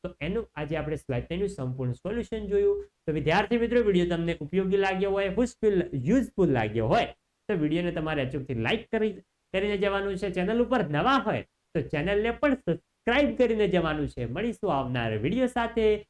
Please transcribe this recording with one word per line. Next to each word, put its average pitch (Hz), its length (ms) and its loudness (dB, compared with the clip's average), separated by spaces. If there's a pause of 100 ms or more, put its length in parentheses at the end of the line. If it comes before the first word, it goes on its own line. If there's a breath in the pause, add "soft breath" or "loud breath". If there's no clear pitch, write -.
તો 175 180 -10
એનું 208 340 -4
આજે 151 220 -4
આપણે 151 180 -4
સ્વાધ્યાયનું 160 540 -4
સંપૂર્ણ 127 420 -6
સોલ્યુશન 214 560 -6
જોયું. 202 420 2 (180)
તો 156 60 -2
વિદ્યાર્થી 180 440 2
મિત્રો 233 240 2
વિડીયો 175 360 2
તમને 170 240 -2
ઉપયોગી 185 360 0
લાગ્યો 196 340 0
હોય, 196 140 0
યુઝફુલ, 202 580 0 (100)
યુઝફુલ 175 580 2
લાગ્યો 113 360 0
હોય 208 180 4 (420)
તો 208 60 0
વીડિયોને 170 380 0
તમારે 156 340 -2
અચૂકથી 131 280 -6
લાઈક 131 380 -2
કરી, 220 200 0 (420)
કરીને 202 240 0
જવાનું 196 400 0
છે. 196 120 -4
ચેનલ 190 320 0
ઉપર 220 280 0
નવા 196 280 2
હોય 190 240 0
તો - 400 -6
ચેનલને 202 500 0
પણ 262 240 2
સબસ્ક્રાઇબ 226 800 -2
કરીને 220 300 2
જવાનું 156 400 0
છે. 123 180 -6
મળીશું 180 520 -2
આવનાર 123 400 -2
વીડિયો 208 300 0
સાથે. 226 500 2 (120)